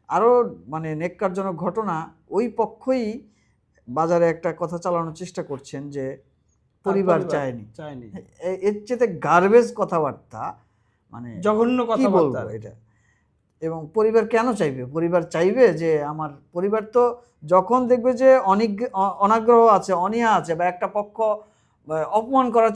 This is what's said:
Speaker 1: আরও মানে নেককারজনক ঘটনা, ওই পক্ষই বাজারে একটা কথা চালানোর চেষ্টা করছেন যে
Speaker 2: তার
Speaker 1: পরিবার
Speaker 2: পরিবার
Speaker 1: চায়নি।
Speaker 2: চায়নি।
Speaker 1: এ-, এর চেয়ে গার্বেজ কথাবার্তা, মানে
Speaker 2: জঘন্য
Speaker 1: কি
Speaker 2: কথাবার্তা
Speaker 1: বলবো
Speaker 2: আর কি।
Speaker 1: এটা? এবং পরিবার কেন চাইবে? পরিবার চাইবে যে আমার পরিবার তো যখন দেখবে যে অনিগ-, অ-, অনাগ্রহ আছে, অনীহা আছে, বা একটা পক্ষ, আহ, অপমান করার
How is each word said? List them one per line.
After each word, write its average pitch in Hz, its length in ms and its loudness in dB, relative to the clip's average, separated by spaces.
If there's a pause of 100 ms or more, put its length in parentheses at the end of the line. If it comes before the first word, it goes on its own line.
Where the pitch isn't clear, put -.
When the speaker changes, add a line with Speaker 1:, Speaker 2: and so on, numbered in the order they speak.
Speaker 1:
আরও 226 460 2 (120)
মানে 156 280 -8
নেককারজনক 185 600 -6
ঘটনা, 175 560 -6 (160)
ওই 220 280 -2
পক্ষই 233 480 -4 (840)
বাজারে 165 400 0
একটা 165 300 -4
কথা 170 200 -8
চালানোর 170 360 -4
চেষ্টা 175 280 -12
করছেন 143 480 -12
যে 139 160 -8
Speaker 2:
তার - 840 -10
Speaker 1:
পরিবার 180 260 2
Speaker 2:
পরিবার 160 140 -6
Speaker 1:
চায়নি। 131 320 -4 (120)
Speaker 2:
চায়নি। 139 320 -16 (300)
Speaker 1:
এ-, 185 280 -6
এর 208 200 -4
চেয়ে 247 200 -2 (200)
গার্বেজ 196 500 4
কথাবার্তা, 156 840 -6 (540)
মানে 120 280 -14
Speaker 2:
জঘন্য 233 420 2
Speaker 1:
কি 233 80 -4
Speaker 2:
কথাবার্তা 208 280 2
Speaker 1:
বলবো 135 200 2
Speaker 2:
আর 110 100 -8
কি। 107 80 -10
Speaker 1:
এটা? 107 160 -16 (880)
এবং 160 340 -8
পরিবার 220 320 4
কেন 226 280 0
চাইবে? 135 320 -2
পরিবার 170 360 0
চাইবে 185 500 4
যে 156 320 0
আমার 151 260 -8 (220)
পরিবার 202 300 -2
তো 240 400 0 (240)
যখন 208 420 2
দেখবে 247 260 2
যে 262 240 6
অনিগ-, 202 540 0
অ-, 190 220 0 (100)
অনাগ্রহ 226 420 6
আছে, 196 260 4
অনীহা 214 420 0
আছে, 165 200 -2
বা 170 100 -2
একটা 180 220 -2
পক্ষ, 208 340 -6
আহ, 208 840 -6 (140)
অপমান 247 320 0
করার 226 260 4